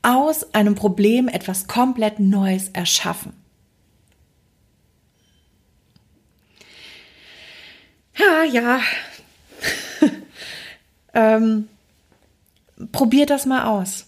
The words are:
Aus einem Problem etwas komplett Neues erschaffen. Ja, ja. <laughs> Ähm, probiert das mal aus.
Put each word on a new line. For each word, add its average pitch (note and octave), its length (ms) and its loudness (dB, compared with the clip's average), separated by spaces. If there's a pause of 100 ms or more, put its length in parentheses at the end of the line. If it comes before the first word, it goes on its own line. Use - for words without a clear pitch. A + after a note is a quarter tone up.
Aus C#4 520 0
einem G#3 200 4
Problem G#3 520 2
etwas - 420 -6
komplett A#3 520 -2
Neues F#3+ 480 2
erschaffen. - 640 -4 (4000)
Ja, E4 280 4
ja. B3 360 0 (1200)
<laughs> D4+ 100 4 (1040)
Ähm, A3 540 2 (1200)
probiert C4+ 380 2
das C#4+ 160 -2
mal C4 180 0
aus. G3 440 -4